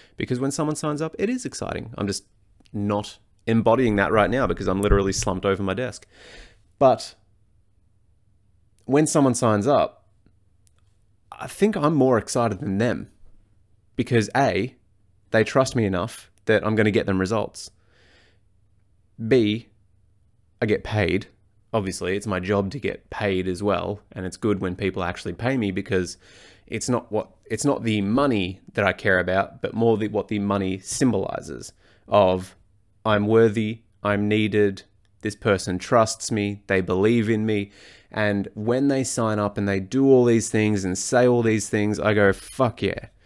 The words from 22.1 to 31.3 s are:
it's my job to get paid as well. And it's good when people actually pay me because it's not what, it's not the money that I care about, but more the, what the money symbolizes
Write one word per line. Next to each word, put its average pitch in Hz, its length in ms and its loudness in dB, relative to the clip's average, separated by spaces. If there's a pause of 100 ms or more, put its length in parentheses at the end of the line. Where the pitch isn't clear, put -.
it's 101 100 -6
my 95 140 -4
job 98 320 0
to 143 80 -10
get - 300 -8
paid 95 360 -2
as 92 160 -4
well. 98 380 -2 (140)
And 95 120 -10
it's 90 120 -10
good 104 240 0
when 92 140 -4
people 95 280 -4
actually 90 300 -6
pay 127 240 -4
me 104 120 0
because 92 480 -4 (480)
it's - 220 -8
not 123 240 -2
what, 104 200 -4 (140)
it's 113 200 -6
not 143 180 -2
the 107 180 0
money 107 600 -2 (120)
that 104 120 0
I 92 80 2
care 95 260 0
about, 90 420 -2
but - 120 -6
more 113 240 2
the, 107 100 -4
what 101 220 -4
the 104 100 -2
money 98 400 -2
symbolizes - 920 -4 (340)